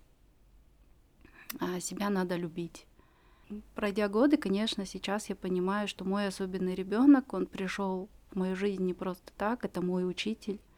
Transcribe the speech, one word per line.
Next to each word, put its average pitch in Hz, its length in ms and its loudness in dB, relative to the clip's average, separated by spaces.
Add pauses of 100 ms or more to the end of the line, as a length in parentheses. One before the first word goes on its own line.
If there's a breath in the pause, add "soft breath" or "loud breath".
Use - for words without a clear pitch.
(1600 loud breath)
А 180 200 -4
себя 196 300 -4
надо 185 260 0
любить. 170 500 -6 (920 soft breath)
Пройдя 208 320 0
годы, 262 300 6
конечно, 202 480 0
сейчас 196 440 -4
я 196 60 -2
понимаю, 190 520 0
что 190 180 -8
мой 196 220 0
особенный 185 480 -2
ребёнок, 247 580 6
он 185 140 0
пришёл 190 600 -4 (220)
в - 40 -20
мою 185 200 0
жизнь 185 300 0
не 180 80 0
просто 180 440 -6
так. 220 280 -2
Это 180 160 -4
мой 180 280 0
учитель, 208 500 -4 (180 soft breath)